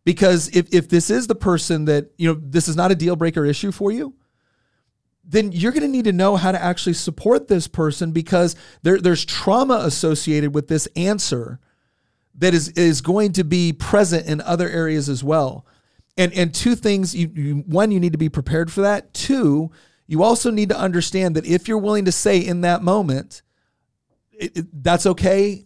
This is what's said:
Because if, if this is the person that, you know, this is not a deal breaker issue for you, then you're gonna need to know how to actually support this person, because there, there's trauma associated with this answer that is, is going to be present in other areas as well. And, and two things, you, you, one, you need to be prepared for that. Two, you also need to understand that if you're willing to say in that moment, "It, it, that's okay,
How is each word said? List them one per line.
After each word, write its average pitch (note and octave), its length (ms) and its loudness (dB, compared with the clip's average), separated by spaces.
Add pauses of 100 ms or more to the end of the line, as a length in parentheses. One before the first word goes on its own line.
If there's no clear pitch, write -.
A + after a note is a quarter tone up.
Because F3 500 2
if, F3 160 2
if E3+ 200 2
this E3+ 180 2
is A3+ 200 0
the A#3+ 60 0
person E3 520 0
that, D3 320 0
you E3 100 2
know, D#3 100 0
this D#3 300 -2
is D#3 80 -4
not F3+ 160 2
a - 20 2
deal E3+ 220 0
breaker D#3+ 300 0
issue F#3+ 260 -2
for G3+ 180 -2
you, C4+ 240 -6 (1080)
then G3+ 280 0
you're F3+ 200 0
gonna D4 160 0
need B3+ 160 -2
to G#3 80 2
know F#3+ 240 2
how F#3 160 0
to F3+ 100 -4
actually F3 300 -2
support G#3+ 560 -2
this F3+ 180 0
person, D#3+ 460 -4
because E3+ 420 0 (280)
there, F3+ 180 4
there's F3 240 2
trauma A#3+ 520 0
associated D3+ 800 -2
with D3 140 -2
this D#3 260 0
answer D#3 640 -4 (760)
that F3 180 2
is, D#3+ 180 2
is D#3+ 300 2
going F#3 320 0
to F#3 120 2
be E3+ 280 0
present E3+ 540 0
in D3+ 160 -4
other F3 260 -2
areas D#3 400 -2
as C3+ 160 -4
well. C#3+ 400 -2 (540)
And, F3+ 160 2
and F3 200 0
two A#3+ 200 0
things, G3+ 400 0
you, E3 200 -2
you, D3 200 -4 (120)
one, G3 240 2
you G3 80 2
need F3 140 0
to D#3 60 -2
be D#3+ 100 0
prepared D#3+ 420 -4
for G3 120 -2
that. G3+ 320 -2
Two, D#3+ 560 0 (360)
you D#3 160 0
also A#3 280 2
need G#3 180 0
to G#3 100 -2
understand F3+ 580 -2
that D3+ 100 -4
if F3 200 0
you're A3 120 0
willing G#3 260 0
to F#3 80 2
say G3 260 2
in F3 220 -2
that F3 220 0
moment, F3 580 -2 (920)
"It, G#3 260 -10
it, D3+ 260 -8
that's E3+ 220 2
okay, G3 600 2